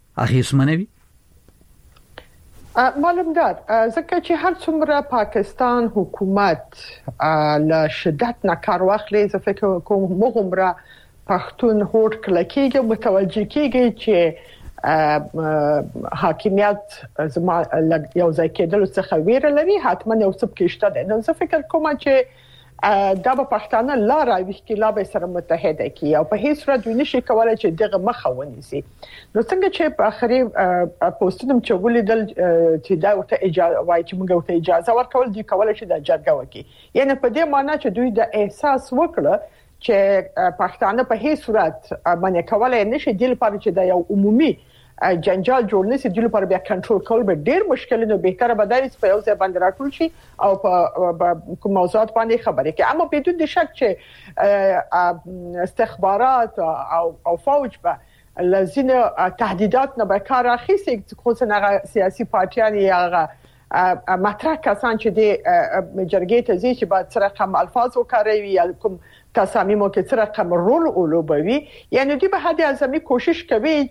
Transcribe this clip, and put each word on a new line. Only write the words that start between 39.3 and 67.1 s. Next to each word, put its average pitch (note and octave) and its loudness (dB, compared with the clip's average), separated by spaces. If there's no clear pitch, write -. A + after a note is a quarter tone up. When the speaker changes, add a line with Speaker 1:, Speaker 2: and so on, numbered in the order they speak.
Speaker 2:
چې، A#3 2
ا، F3+ 0
پښتانه G3 -2
په B3 -2
هیڅ C4 0
صورت، F#3+ -2
ا، - -2
منع F3+ 0
کولی A3+ 0
نشي، C4+ -2
دې G3+ -2
لپاره A#3+ 0
چې G3+ -6
دا F#3 0
یو F3+ 2
عمومي، G#3 2
ا، - -6
جنجال F#3+ 0
جوړ G3 0
نشي، B3+ -2
دوی G3+ -2
لپاره G#3+ 0
بیا F#3 0
کنټرول F#3+ 0
کول A#3 2
به G3 0
ډېر A3 0
مشکل - -2
وي. A3+ -2
نو G#3+ 2
بهتره F#3+ 0
به G#3 2
دا A3+ 0
وي C4+ 0
چې - -18
په G#3 4
یو G3+ 2
ځای G#3 0
باندې F#3 -2
راټول C4 -2
شي E4 -2
او G3 2
په، F#3+ 0
په E3+ -2
کوم G3 -2
موضوعات G3 2
باندې A3+ 2
خبرې D3 -2
کوي. D#3+ 0
اما D#4+ 0
بدون D#4 0
د E4 0
شک D#4 0
چې، A#3+ 2
ا، - 2
ا، F3 2
استخبارات A3 0
او، D#3+ -2
او E3+ 0
فوج C#4 0
به D#3+ -2
له F#3+ 2
ځینو، B3+ 0
ا، F3+ 0
تهدیدات G#3+ -2
نه A3 -2
به G3 0
کار B3 0
اخیستي، A#3+ 0
خصوصاً A#3+ 0
هغه G3+ 0
سیاسي G3 0
پارټیان G#3+ 0
یا F#3+ 2
هغه، E3+ 0
ا، F3+ 2
ا، F#3 0
مطرح G#3 -2
کسان A3+ -2
چې A3 -4
د، F#3+ 0
ا، F#3+ 2
ا، - 0
جرګې F#3 2
ته G3 2
ځي، A#3+ 0
چې A3+ -4
باید F#3 0
څه - -10